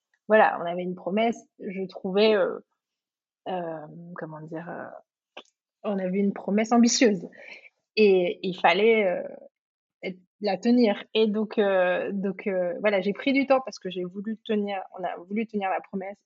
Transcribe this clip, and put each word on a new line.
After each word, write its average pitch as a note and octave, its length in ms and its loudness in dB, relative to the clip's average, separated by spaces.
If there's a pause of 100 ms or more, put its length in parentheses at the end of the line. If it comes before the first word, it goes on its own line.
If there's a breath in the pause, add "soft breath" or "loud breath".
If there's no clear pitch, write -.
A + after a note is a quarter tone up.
(280)
voilà, G#3+ 340 6
on F3 40 -6
avait F3 180 -6
une F3+ 120 -6
promesse, G#3+ 420 -2 (220)
je F#3+ 280 -8
trouvais, G3+ 480 2
euh, F3 240 0 (880)
euh, E3 360 -8 (300)
comment D#3 260 -12
dire, E3 280 -12
euh, D#3+ 160 -12 (960)
on G3+ 160 -4
avait F#3 200 -2
une G3+ 140 0
promesse G#3+ 380 -2
ambitieuse A#3 560 4 (680 loud breath)
et F#3+ 480 4
il F#3 160 -4
fallait, G#3 480 4
euh, F3 160 -2 (800)
être, F#3 160 -10 (220)
la G3 160 0
tenir. A#3+ 460 4 (120)
Et A3 120 4
donc, G#3 300 -2
euh, F#3 560 2
donc, F#3+ 320 -4
euh, F3+ 360 -2
voilà, G3+ 200 2
j'ai G3 120 0
pris C#4 200 -2
du C4+ 140 2
temps C4 180 4
parce - 140 -14
que F#3+ 100 -10
j'ai F3+ 140 -8
voulu G3+ 420 -8
tenir, G3+ 340 -2 (200)
on F#3 40 -8
a F3 120 -6 (120)
voulu G#3+ 200 -4
tenir G3 240 -4
la E3 100 -2
promesse G3 440 -10